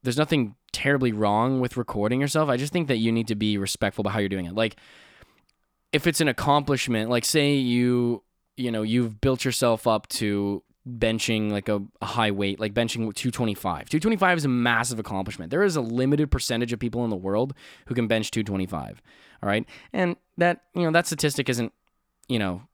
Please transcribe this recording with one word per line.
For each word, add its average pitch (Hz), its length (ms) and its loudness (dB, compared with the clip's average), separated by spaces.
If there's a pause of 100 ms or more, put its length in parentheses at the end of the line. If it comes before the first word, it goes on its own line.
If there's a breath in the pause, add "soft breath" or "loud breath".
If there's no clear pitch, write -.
there's 123 160 0
nothing 143 380 2 (160)
terribly 131 400 2
wrong 107 480 2
with 123 160 -2
recording 117 440 -2
yourself. 147 280 0
I 127 80 2
just 143 160 -4
think 170 160 -2
that 131 80 2
you 113 160 2
need 113 160 0
to 110 80 -2
be 104 200 0
respectful 98 460 -2
about 98 120 -2
how 113 40 -2
you're 101 100 0
doing 95 180 -4
it. 87 80 -10
Like, 110 220 -2 (1160 loud breath)
if 151 140 0
it's 165 140 0
an 156 80 4
accomplishment, 131 800 0
like, 120 160 0
say 143 300 2
you, 123 680 2 (320)
you 123 160 -4
know, 110 100 -2
you've 110 380 0
built 131 240 0
yourself 120 420 2
up 110 220 2
to 101 560 -2 (240)
benching, 110 640 0
like, 101 160 -4
a, 104 120 0 (200)
a 104 60 -8
high 110 240 0
weight, 98 280 -2
like 104 160 -4
benching 113 400 -2
two - 160 -4
twenty-five. 98 580 -4
Two 156 120 0
twenty-five 185 380 2
is 147 60 -4
a 143 40 2
massive 120 500 0
accomplishment. 95 520 -6
There 170 120 2
is 185 140 2
a 147 40 0
limited 131 500 0
percentage 120 420 0
of 113 80 -6
people 120 240 -2
in 113 60 -2
the 104 60 -2
world 104 380 0 (320 loud breath)
who 127 80 -6
can 117 140 0
bench 110 220 0
two 113 120 -2
twenty-five, 92 580 -6 (420 loud breath)
all 101 60 -2
right? 107 160 0 (280 loud breath)
And 180 240 0 (220)
that, 170 240 2 (120)
you 175 80 0
know, 165 80 2
that 170 160 4
statistic 143 420 -2
isn't, 120 240 -2 (540)
you 123 120 0
know 95 240 -2 (120)